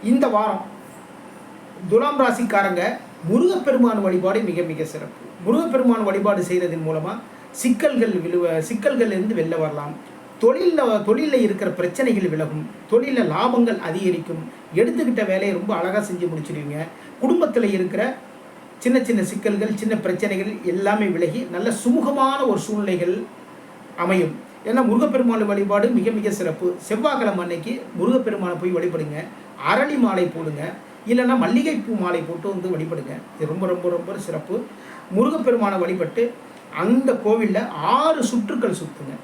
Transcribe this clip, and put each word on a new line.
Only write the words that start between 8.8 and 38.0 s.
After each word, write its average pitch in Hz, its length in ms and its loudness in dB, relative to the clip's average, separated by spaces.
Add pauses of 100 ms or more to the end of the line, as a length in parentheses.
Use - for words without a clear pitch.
இருந்து 196 220 0
வெளில 165 240 0
வரலாம். 147 300 -4 (500)
தொழில்ல, 320 360 4 (280)
தொழில்ல 277 280 2 (120)
இருக்கிற 196 220 0 (100)
பிரச்சனைகள் 185 540 0
விலகும், 156 300 -2 (280)
தொழில்ல 247 420 2
லாபங்கள் 233 460 2 (100)
அதிகரிக்கும், 165 520 -2 (380)
எடுத்துக்கிட்ட 240 520 2
வேலையை 190 260 0
ரொம்ப 208 220 -4
அழகா 185 280 0
செஞ்சு 175 240 -4
முடிச்சிடுவீங்க. 151 480 -6 (420)
குடும்பத்துல 262 560 2
இருக்கிற 180 240 -2 (840)
சின்ன 247 120 4 (120)
சின்ன 214 200 2
சிக்கல்கள், 208 520 -2
சின்ன 220 120 0 (120)
பிரச்சனைகள் 196 460 -2 (220)
எல்லாமே 202 420 2
விலகி 156 240 -2 (160)
நல்ல 214 140 -2 (140)
சுமூகமான 269 560 2 (100)
ஒரு 185 160 0
சூழ்நிலைகள் 185 500 0 (880)
அமையும். 180 280 2 (380)
ஏன்னா 254 180 4
முருகப்பெருமான் 233 640 4
வழிபாடு 202 360 2 (120)
மிக 226 180 2
மிக 208 220 0
சிறப்பு. 175 300 -2 (200)
செவ்வாய்க்கிழமை 220 560 0
அன்னைக்கு 175 280 -6 (260)
முருகப்பெருமானை 202 640 0
போய் 180 140 0
வழிபடுங்க, 160 400 -4 (540)
அரளி 277 340 2
மாலை 185 300 2
போடுங்க, 156 280 -6 (480)
இல்லைன்னா 247 320 4
மல்லிகைப்பூ 240 500 2 (100)
மாலை 175 260 0
போட்டு 170 240 -6
வந்து 180 200 -4
வழிபடுங்க. 156 400 -6 (220)
இது 156 180 -4
ரொம்ப 185 200 -2
ரொம்ப 175 220 -2
ரொம்ப - 180 -6 (120)
சிறப்பு. 160 300 -6 (600)
முருகப்பெருமானை 233 640 2
வழிபட்டு 175 420 0 (600)
அந்த 247 260 4 (160)
கோவில்ல 208 340 2 (380)
ஆறு 311 240 2 (100)